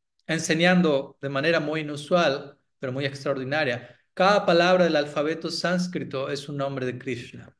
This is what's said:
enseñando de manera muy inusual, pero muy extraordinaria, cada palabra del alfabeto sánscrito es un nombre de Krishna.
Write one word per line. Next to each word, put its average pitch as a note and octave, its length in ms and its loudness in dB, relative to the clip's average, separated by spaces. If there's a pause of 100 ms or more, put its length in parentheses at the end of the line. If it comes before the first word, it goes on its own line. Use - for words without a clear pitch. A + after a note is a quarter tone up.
(280)
enseñando D#3+ 920 2
de C#3 80 -6
manera D#3 320 0
muy D3+ 200 -4
inusual, D3 760 0 (220)
pero C3 120 -6
muy C3+ 140 -4
extraordinaria, C3+ 960 -4 (120)
cada G3 320 4
palabra F3+ 400 6
del D#3+ 100 2
alfabeto D3+ 540 -2
sánscrito D3 800 -4
es C#3+ 200 -8
un D3 80 -8
nombre C#3 280 -4
de B2+ 120 -4
Krishna. B2 640 -10